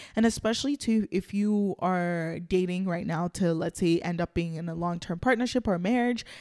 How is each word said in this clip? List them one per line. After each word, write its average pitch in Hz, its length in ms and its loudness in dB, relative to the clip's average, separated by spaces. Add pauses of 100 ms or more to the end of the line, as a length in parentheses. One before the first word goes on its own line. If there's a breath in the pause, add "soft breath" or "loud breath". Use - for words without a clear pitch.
(160 loud breath)
and 226 100 4
especially 233 520 0
too, 220 340 2
if 185 220 -4
you 202 460 2
are 175 600 0
dating 185 460 0
right 175 220 -2
now 165 220 -2
to, 170 240 2
let's 160 260 -4
say, 170 200 4
end 175 220 -4
up 170 120 -4
being 170 220 -2
in 170 140 -6
a 165 60 -6
long 175 240 -2
term 175 200 -6
partnership 247 480 2
or 208 60 4
a 175 60 0
marriage 240 460 0 (160 loud breath)